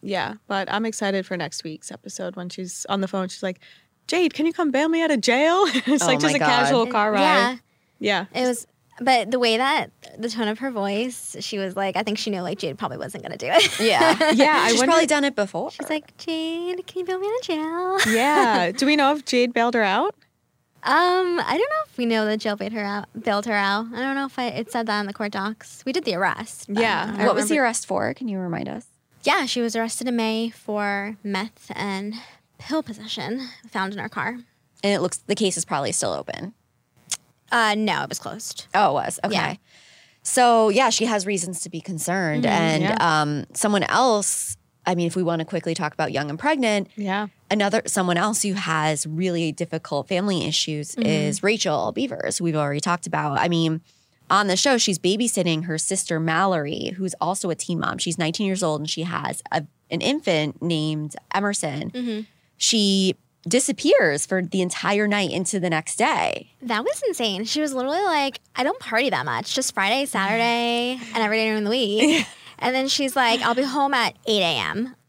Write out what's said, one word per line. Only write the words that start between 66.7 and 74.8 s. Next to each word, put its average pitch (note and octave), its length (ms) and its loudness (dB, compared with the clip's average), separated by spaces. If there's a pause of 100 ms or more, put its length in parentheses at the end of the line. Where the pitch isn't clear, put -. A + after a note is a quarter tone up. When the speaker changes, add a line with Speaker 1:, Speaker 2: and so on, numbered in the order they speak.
Speaker 3:
was C#5 240 -2
insane. A3+ 380 -2
She C4 160 -2
was D4+ 120 -2
literally C4+ 300 -2
like, D4+ 380 0 (160)
"I B3+ 80 0
don't G#4 160 -2
party A#3+ 300 0
that C#3+ 140 0
much, A#2+ 300 -4
just - 200 -2
Friday, A3 320 2
Saturday, A#3 920 0 (160)
and A#3 80 2
every G#3+ 160 2
day A3 100 2
during G#3+ 160 0
the G3+ 60 0
week." A#3+ 600 2
Speaker 1:
<laughs> - 60 -20 (220)
Speaker 3:
And B3 160 0
then C4 140 0
she's C4+ 260 0
like, A#3+ 280 2
"I'll A#3 120 2
be B3+ 80 0
home C#4 300 0
at A#3 240 0 (100)
eight G#3+ 140 2
A E3 180 2
M." G3 380 -4 (120)